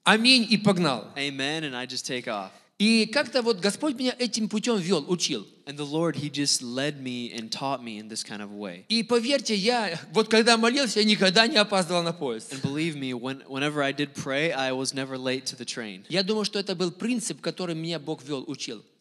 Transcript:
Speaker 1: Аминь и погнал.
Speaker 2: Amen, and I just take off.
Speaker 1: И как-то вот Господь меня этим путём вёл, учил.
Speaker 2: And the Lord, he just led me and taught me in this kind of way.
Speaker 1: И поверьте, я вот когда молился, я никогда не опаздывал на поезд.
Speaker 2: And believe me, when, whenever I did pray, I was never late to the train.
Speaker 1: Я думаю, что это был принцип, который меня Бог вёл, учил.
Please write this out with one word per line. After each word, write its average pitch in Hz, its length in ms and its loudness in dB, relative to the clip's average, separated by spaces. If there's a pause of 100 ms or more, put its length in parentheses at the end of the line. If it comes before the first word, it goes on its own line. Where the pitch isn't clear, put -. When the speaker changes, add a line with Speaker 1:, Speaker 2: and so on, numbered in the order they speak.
Speaker 1:
Аминь 226 460 6
и 202 80 6
погнал. 175 500 2 (100)
Speaker 2:
Amen, 143 460 -2
and 135 120 -6
I 127 100 -6
just 127 200 -8
take 123 220 -6
off. 101 240 -6 (260)
Speaker 1:
И 220 280 4
как-то 269 360 0
вот 226 200 0
Господь 220 340 0
меня 254 240 -2
этим 226 300 -2
путём 220 300 0
вёл, 160 300 0
учил. 151 380 -2 (180)
Speaker 2:
And 139 120 -12
the 147 80 -6
Lord, 156 320 0
he 147 120 -4
just 139 320 0
led 135 400 -4
me 123 300 -6
and 110 180 -10
taught 135 320 -4
me 113 160 -8
in 107 120 -12
this 110 120 -8
kind 104 200 -8
of 104 100 -12
way. 101 380 -10
Speaker 1:
И 226 120 2
поверьте, 240 540 0
я 202 420 0 (140)
вот 220 160 2
когда 226 300 6
молился, 233 420 2
я 214 60 6
никогда 214 420 6
не 226 80 0
опаздывал 185 480 2
на 170 80 0
поезд. 120 420 -6
Speaker 2:
And 135 80 -8
believe 151 360 -2
me, 131 160 -4
when, 131 340 -6
whenever 143 340 -2
I 139 120 2
did 143 200 -4
pray, 143 380 0
I 131 220 0
was 131 200 -2
never 135 240 -4
late 127 300 -2
to - 100 -8
the 123 80 -10
train. 101 440 -8
Speaker 1:
Я 175 120 0
думаю, 208 220 0
что 196 160 -4
это 196 160 -4
был 175 160 -2
принцип, 220 500 -4
который 170 340 -4
меня 160 220 -6
Бог 143 260 -8
вёл, 135 220 -6
учил. 127 380 -10 (180)